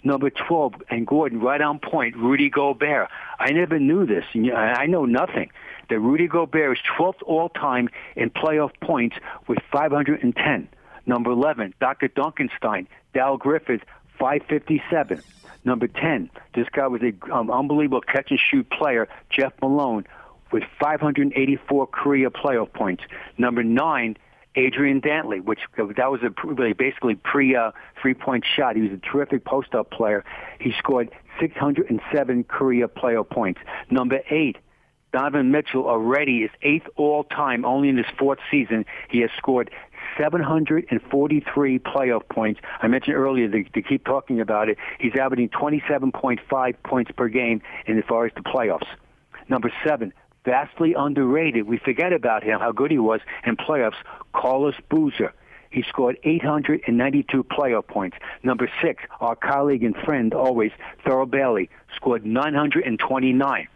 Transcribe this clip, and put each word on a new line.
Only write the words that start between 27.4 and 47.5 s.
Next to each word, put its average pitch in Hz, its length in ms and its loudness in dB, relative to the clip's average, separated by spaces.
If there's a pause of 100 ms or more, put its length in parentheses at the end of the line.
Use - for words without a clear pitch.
uh, 113 160 0 (300)
three-point 127 440 0 (100)
shot. 131 200 0
He 110 80 2
was 101 80 0
a 98 60 -8
terrific 139 480 -2
post-up 127 460 -2
player. 104 320 0 (360)
He 120 180 -2
scored 123 320 0 (300)
six 160 180 -2
hundred 143 320 0
and 110 100 0 (140)
seven 127 300 0
career 123 440 0
playoff 113 420 -2
points. 101 300 -2 (300)
Number 127 300 2 (100)
eight, 151 280 0 (540)
Donovan 135 400 2
Mitchell 139 360 0
already 123 520 2
is 110 120 -2 (100)
eighth 151 340 0
all-time. 147 680 0
Only 139 240 2
in 131 80 2
his 120 80 0 (120)
fourth 139 220 2 (120)
season, 113 340 0 (240)
he 123 120 0
has 113 160 2
scored 123 340 0 (460)
seven 156 240 0
hundred 156 500 2
and 113 180 0
forty-three 143 680 2
playoff 123 500 0
points. 110 320 -2 (200)
I 113 60 2
mentioned 131 280 2
earlier 135 320 2
they, 101 260 0
they 110 80 0
keep - 240 -2
talking 131 340 0
about 107 300 0
it. 104 80 0 (220)
He's 113 160 -2
averaging 131 340 2
twenty-seven 143 600 0
point 123 280 -2 (100)
five 131 340 0
points 127 320 0
per 123 120 0
game 117 340 0 (260)